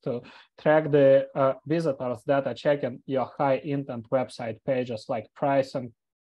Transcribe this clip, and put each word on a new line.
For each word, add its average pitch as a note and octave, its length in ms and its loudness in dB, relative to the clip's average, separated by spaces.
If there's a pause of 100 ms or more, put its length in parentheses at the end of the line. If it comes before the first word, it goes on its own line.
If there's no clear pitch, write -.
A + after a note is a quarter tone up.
to B2 180 -6 (380)
track D#3 320 4
the, C#3 420 6
uh, C3+ 200 2 (120)
visitors C3+ 600 -4
that C#3 200 0
are A#2+ 80 -6
checking C#3 520 -4
your B2+ 300 -2
high C3+ 280 0
intent C#3 460 -6
website A#2 540 -4
pages B2+ 440 -4
like A#2+ 260 -6
pricing, C#3 580 -2 (420)